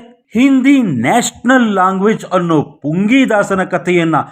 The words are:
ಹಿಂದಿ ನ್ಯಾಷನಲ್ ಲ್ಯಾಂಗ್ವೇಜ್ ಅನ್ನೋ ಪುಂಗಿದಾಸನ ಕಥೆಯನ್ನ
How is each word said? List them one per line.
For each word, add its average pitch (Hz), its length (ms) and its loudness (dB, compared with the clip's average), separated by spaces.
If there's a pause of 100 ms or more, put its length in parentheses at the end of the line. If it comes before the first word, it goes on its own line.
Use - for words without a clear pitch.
(340)
ಹಿಂದಿ 269 480 2
ನ್ಯಾಷನಲ್ 214 880 0
ಲ್ಯಾಂಗ್ವೇಜ್ 190 520 0
ಅನ್ನೋ 170 380 0
ಪುಂಗಿದಾಸನ 196 1000 -2
ಕಥೆಯನ್ನ 175 500 -2 (180)